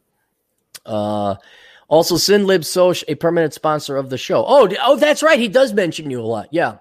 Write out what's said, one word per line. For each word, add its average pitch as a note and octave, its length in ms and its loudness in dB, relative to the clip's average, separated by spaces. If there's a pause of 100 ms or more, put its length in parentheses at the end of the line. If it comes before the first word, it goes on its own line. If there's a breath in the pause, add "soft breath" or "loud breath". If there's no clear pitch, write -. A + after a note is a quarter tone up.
(880)
Uh, G#2 480 -4 (540 soft breath)
also, D#3+ 280 2
Sin G3 300 2
Lib F#3 180 2
Soch, F3+ 440 0
a D3+ 80 -4
permanent E3 360 0
sponsor D3+ 440 -4
of C3+ 140 -6
the B2+ 80 -6
show. D3 280 -2
Oh, B3 220 6
d-, G3 120 -4
oh, C4 140 4
that's D4 300 0
right. D#4 160 4
He A#3+ 80 -2
does C4 240 2
mention E3+ 360 -4
you B2+ 120 -6
a - 20 -8
lot. A2 300 -6
Yeah, C#3 280 -2